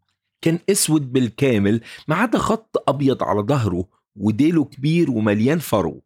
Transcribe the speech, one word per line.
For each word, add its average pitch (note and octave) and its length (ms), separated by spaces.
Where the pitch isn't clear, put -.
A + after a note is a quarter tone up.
كان E3 180
أسود D#3 440
بالكامل A#2 680
ما D#3 80
عدا A3+ 220
خط - 500
أبيض C3+ 360
على G2+ 180
ظهره، G#2 440
وديله B2+ 500
كبير D#3 460
ومليان A2 480
فرو، F2 460